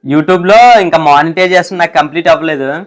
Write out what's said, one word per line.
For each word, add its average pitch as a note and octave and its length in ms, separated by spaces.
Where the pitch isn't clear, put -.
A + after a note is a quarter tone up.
YouTube F3 400
లో A#3 320
ఇంకా E3 180
మానిటైజేషన్ F3 800
నాకు E3+ 160
కంప్లీట్ D#3 340
అవ్వలేదు. D#3 600